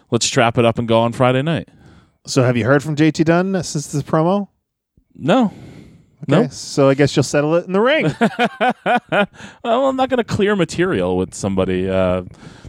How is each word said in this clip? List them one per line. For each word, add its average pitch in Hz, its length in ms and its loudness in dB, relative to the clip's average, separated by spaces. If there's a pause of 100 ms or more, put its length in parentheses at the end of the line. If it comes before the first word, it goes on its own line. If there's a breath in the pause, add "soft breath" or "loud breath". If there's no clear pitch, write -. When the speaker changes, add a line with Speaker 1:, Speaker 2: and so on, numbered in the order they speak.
(120)
Speaker 1:
let's 117 140 -2
strap 117 320 2
it 120 60 2
up 117 160 2
and 117 80 -4
go 113 140 4
on 117 100 0
Friday 127 300 2
night. 151 260 -4 (580 soft breath)
Speaker 2:
So 135 180 0
have 123 120 2
you 113 80 0
heard 135 200 4
from 151 120 -6
J 156 160 2
T 160 140 0
Dunn 180 380 0
since - 280 -8
this 143 100 -4
promo? 180 460 -2 (640)
Speaker 1:
No. 196 380 0 (720 loud breath)
Speaker 2:
Okay, 151 200 2
Speaker 1:
No. - 40 0
Speaker 2:
so - 420 0
I 139 60 4
guess 139 200 2
you'll 151 60 2
settle 147 320 0
it 175 140 0
in 180 60 -8
the 190 60 2
ring. 269 280 2
Speaker 1:
<laughs> 220 1200 -2 (360 loud breath)
Well, 240 260 0
I'm 262 60 -4
not 262 140 0
gonna 247 140 0
clear 208 320 0
material 151 600 0
with 92 160 -2
somebody, 95 560 -2
uh, 92 340 0 (460 loud breath)